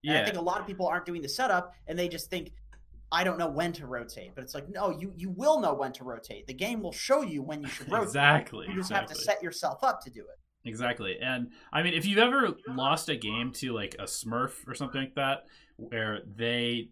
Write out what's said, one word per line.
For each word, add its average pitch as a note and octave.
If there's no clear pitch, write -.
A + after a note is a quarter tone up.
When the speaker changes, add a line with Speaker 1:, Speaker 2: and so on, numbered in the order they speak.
Speaker 1:
And D3+
I A#2+
Speaker 2:
Yeah. G#2
Speaker 1:
think F#3
a E3+
lot F3+
of -
people F#3
aren't E3+
doing F3
the C3+
setup, F#3
and E3
they F3
just F3
think, E3+
"I E3+
don't F3+
know E3
when E3
to D3+
rotate." A#2+
But C3
it's B2
like, C#3+
no, G3
you, F3
you F3+
will C4+
know E3+
when C3+
to C3
rotate. A#2
The C3
game G#3+
will F3
show C#4+
you D#3
when D3
you C3+
should -
Speaker 2:
<laughs> -
Speaker 1:
rotate. A3
Speaker 2:
Exactly, C#3
Speaker 1:
You F#3+
just F#3
have G3
to D3+
Speaker 2:
exactly. -
Speaker 1:
set -
yourself D3+
up B3+
to C3
do A#2
it. -
Speaker 2:
Exactly. A2+
And, B2
I D3+
mean, F3
if E3
you've G3+
ever B3
lost C3+
a D3
game A2+
to, B2+
like, G#2
a G#2
Smurf A#2
or B2+
something C3+
like C3
that, C#3
where A2
they, A#2+